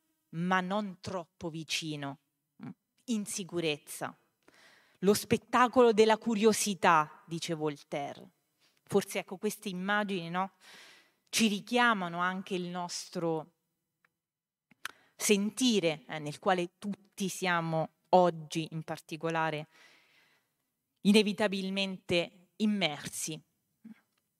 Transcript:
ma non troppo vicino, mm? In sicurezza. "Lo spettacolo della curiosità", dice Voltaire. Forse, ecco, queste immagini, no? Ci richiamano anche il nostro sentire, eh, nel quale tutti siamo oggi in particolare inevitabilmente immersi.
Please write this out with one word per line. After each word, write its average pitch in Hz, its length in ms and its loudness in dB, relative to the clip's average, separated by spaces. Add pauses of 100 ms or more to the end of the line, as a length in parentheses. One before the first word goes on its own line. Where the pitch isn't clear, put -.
(300)
ma 180 320 0
non 190 400 -4
troppo 185 480 -8
vicino, 151 720 -6 (440)
mm? - 60 -12 (360)
In 214 200 -4
sicurezza. 165 920 -6 (840)
"Lo 190 140 4
spettacolo 233 760 4
della 214 260 6
curiosità", 202 1080 2
dice 165 300 -6
Voltaire. 143 760 -6 (540)
Forse, - 360 -2
ecco, 180 180 -8
queste 214 320 -6
immagini, 190 600 -2
no? 185 240 -4 (760)
Ci - 180 4
richiamano 202 720 0
anche 185 360 -4
il 180 120 -4
nostro 175 840 -6 (1600)
sentire, 202 920 0
eh, 156 120 -10
nel 147 200 -10
quale 180 380 0
tutti - 500 -8
siamo 165 600 -2 (200)
oggi 165 600 4
in 160 120 -6
particolare 160 840 -6 (1300)
inevitabilmente 196 1500 0
immersi. 160 840 -2 (1000)